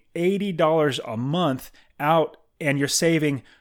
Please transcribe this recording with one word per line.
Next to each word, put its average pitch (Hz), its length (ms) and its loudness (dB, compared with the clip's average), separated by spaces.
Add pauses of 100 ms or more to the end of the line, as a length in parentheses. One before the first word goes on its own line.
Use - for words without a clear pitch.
(160)
eighty 190 360 -2
dollars 156 540 2
a 113 120 -8
month 139 540 -2 (280)
out 151 380 0 (240)
and 143 160 0
you're 139 100 0
saving 156 540 0 (200)